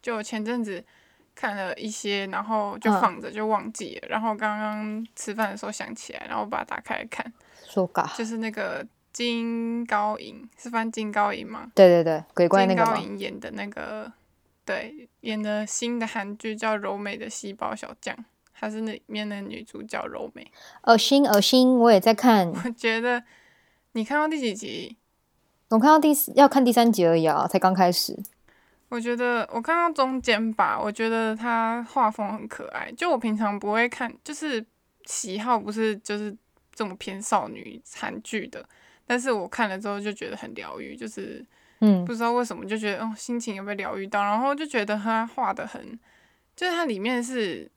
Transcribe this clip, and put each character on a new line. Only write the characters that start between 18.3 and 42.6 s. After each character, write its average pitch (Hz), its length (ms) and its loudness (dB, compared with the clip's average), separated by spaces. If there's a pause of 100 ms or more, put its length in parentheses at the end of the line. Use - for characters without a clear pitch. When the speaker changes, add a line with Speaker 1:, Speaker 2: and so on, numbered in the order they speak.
Speaker 1:
她 214 160 -8
是 220 120 -6
那 220 120 -6
里 - 140 -14
面 214 200 -6
的 202 140 -8
女 196 220 -12
主 - 200 -16
角 - 220 -8
柔 - 280 -10
美。 - 160 -20 (340)
Speaker 2:
恶 233 120 10
心， 277 320 4
恶 202 140 8
心， 254 380 6
我 233 120 8
也 196 80 10
在 226 140 6
看。 208 380 6
Speaker 1:
我 - 180 -6
觉 226 320 0
得， 240 220 0 (680)
你 220 120 -2
看 285 120 -2
到 302 100 2
第 311 120 -2
几 226 140 0
集？ 185 420 -10 (720)
Speaker 2:
我 220 100 6
看 269 100 8
到 311 80 10
第 302 160 6
四， - 220 0
要 277 120 10
看 277 160 6
第 240 80 6
三 233 200 6
集 185 160 6
而 165 100 6
已 160 80 4
啊， 156 220 2
才 190 100 0
刚 185 160 4
开 180 180 6
始。 - 300 -4 (680)
Speaker 1:
我 240 120 -6
觉 240 160 -2
得 240 360 0
我 233 80 -4
看 311 160 0
到 339 160 2
中 262 300 0
间 226 320 0
吧， 175 260 2
我 208 120 -2
觉 226 180 -2
得 226 260 0
他 233 560 -2
画 240 180 4
风 208 220 -4
很 214 160 -10
可 - 200 -12
爱。 - 280 -8
就 349 140 -2
我 277 80 4
平 220 180 0
常 208 240 0
不 202 140 -2
会 240 160 2
看， 240 240 -6 (100)
就 302 80 -14
是 285 320 -4 (420)
喜 202 340 -6
好 233 200 2
不 208 120 -6
是 220 260 0
就 208 220 -6
是 214 140 -6 (400)
这 220 120 -6
么 185 120 -10
偏 196 220 -10
少 190 300 -2
女 - 320 -16 (140)
韩 - 260 -8
剧 214 260 -6
的， - 160 -14 (440)
但 240 120 0
是 254 120 -2
我 190 160 -2
看 220 200 -2
了 190 100 -6
之 208 100 -8
后 202 120 -6
就 208 140 -6
觉 - 160 -10
得 - 80 -10
很 - 160 -14
疗 - 260 -12
愈， - 160 -14
就 233 120 -12
是 - 360 -12 (360)
Speaker 2:
嗯。 190 260 6
Speaker 1:
不 240 80 -6
知 226 80 -6
道 233 120 0
为 247 120 0
什 226 100 -10
么 - 80 -12